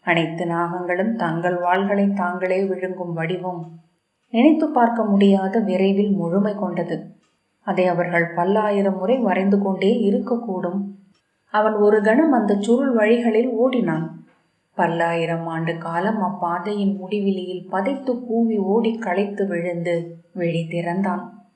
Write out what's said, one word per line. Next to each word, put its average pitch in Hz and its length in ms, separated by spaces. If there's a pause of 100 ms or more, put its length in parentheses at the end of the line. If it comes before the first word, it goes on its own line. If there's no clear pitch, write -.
அனைத்து 170 400
நாகங்களும் 175 720
தங்கள் 175 420
வாள்களை 196 540
தாங்களே 185 520
விழுங்கும் 180 480
வடிவம் 170 580 (600)
நினைத்து 311 380
பார்க்க 233 360
முடியாத 196 560
விரைவில் 196 500
முழுமை 185 440
கொண்டது. 170 600 (480)
அதை 185 240
அவர்கள் 170 480
பல்லாயிரம் 202 640
முறை 220 200
வரைந்து 196 400
கொண்டே 196 520
இருக்கக்கூடும். 196 680 (720)
அவன் 214 240
ஒரு 208 280
கணம் 269 300
அந்த 208 280
சுருள் 247 340
வழிகளில் 226 540
ஓடினான். 208 760 (500)
பல்லாயிரம் 165 720
ஆண்டு 165 320
காலம் 185 440
அப்பாதையின் 190 720
முடிவெளியில் 185 720
பதைத்து 240 560
கூவி 226 320
ஓடி 220 380
களைத்து 196 500
விழுந்து 170 680 (160)
விழி 165 340
திறந்தான். 175 800 (120)